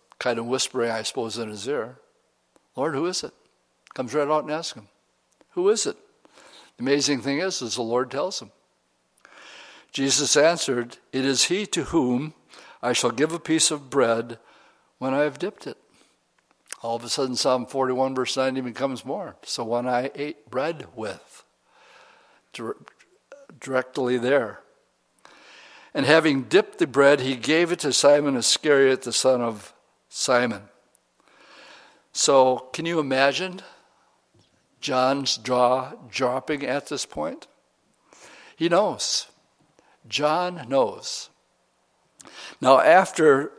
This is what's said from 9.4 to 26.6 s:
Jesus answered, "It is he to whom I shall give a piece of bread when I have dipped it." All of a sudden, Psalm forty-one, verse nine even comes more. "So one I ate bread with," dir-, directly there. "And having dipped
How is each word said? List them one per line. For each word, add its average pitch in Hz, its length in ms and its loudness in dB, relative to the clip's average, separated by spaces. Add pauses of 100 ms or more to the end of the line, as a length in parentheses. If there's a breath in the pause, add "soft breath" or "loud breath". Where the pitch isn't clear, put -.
Jesus 135 440 0
answered, 143 640 0 (140)
"It 131 120 -4
is 135 220 0
he 196 220 -2
to 160 180 -4
whom 139 480 0 (480 loud breath)
I 123 120 -2
shall 120 180 0
give 143 200 -2
a 170 80 -8
piece 160 300 0
of 143 200 -8
bread 117 500 0 (580 soft breath)
when 131 160 -4
I 143 80 0
have 147 160 -2
dipped 196 300 -10
it." 123 100 -14 (1040 soft breath)
All 117 140 -4
of 117 80 -6
a 120 60 -12
sudden, 131 260 -2
Psalm 127 300 0
forty-one, 131 500 -2
verse 123 200 -4
nine 131 220 -2
even 123 160 -8
comes 127 320 -6
more. 160 380 -10
"So - 200 -8
one 120 240 -2
I 127 280 -2
ate 147 340 -12
bread 135 460 -6
with," 104 480 -12 (1120 soft breath)
dir-, 113 220 -8 (840)
directly 127 580 -2
there. 120 440 0 (1300 loud breath)
"And 135 140 -2
having 151 360 4
dipped 160 360 2